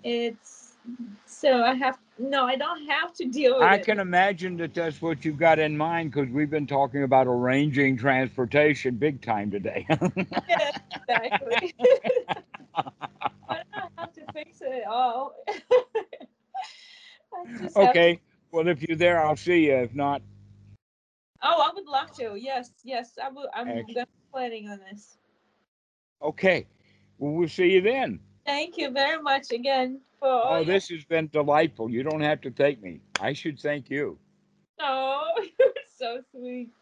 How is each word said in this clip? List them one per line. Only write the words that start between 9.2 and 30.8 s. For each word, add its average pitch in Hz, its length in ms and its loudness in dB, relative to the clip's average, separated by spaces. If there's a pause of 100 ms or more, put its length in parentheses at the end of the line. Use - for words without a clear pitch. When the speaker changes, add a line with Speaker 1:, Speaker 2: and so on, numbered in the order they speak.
Speaker 2:
time 104 300 -2
today. - 360 -6
<laughs> 151 80 2 (520)
Speaker 1:
Yeah, 302 220 0 (380)
exactly. 453 680 -2
<laughs> - 1000 0 (720)
I 320 140 -6 (100)
don't 381 240 -10
have 339 180 -12
to 320 180 -20
fix 302 300 -14
it 254 200 -6
at 202 60 -8
all. 247 540 -2
<laughs> - 60 -10
I - 2000 -4 (180)
just - 140 -4
have 196 140 8
Speaker 2:
Okay. 170 260 6
Speaker 1:
to - 40 -20 (300)
Speaker 2:
Well, 165 180 0
if 156 140 -2
you're 165 140 -4
there, 170 280 4
I'll 151 120 2
see 175 300 4
you. 135 100 4
If 120 180 -2
not 143 280 -2 (1160)
Speaker 1:
Oh, 302 220 2
I 311 100 2
would 381 140 -14
love 294 300 -4
to. 226 200 -8
Yes, 247 360 -8 (100)
yes, 240 400 -8
I 269 60 -8
will. 269 260 -12
I'm 247 140 -8
Speaker 2:
Excellent. 226 260 -8
Speaker 1:
gonna 247 120 -6
be - 60 -20 (200)
planning 226 360 -8
on 202 120 -16 (100)
this. 208 280 -20 (1000)
Speaker 2:
Okay. 156 460 0 (520)
Well, 147 140 -4
we'll 165 160 0
see 180 260 4
you 185 60 8
then. 208 380 -2 (260)
Speaker 1:
Thank 302 320 -4
you 285 140 -4
very 285 320 -2
much 277 300 -2
again 262 480 -2 (180)
for 277 100 0
all 254 260 2
Speaker 2:
Oh, - 20 2
Speaker 1:
your 165 80 2
Speaker 2:
this 190 240 0